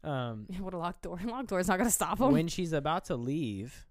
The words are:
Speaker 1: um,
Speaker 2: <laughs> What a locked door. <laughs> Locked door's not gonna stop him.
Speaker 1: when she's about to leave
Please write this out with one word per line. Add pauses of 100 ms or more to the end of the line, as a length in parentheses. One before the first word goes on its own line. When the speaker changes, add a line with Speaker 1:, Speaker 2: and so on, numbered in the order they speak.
Speaker 1:
um,
Speaker 2:
<laughs>
What
a
locked
door.
<laughs>
Locked
door's
not
gonna
stop
him.
Speaker 1:
when
she's
about
to
leave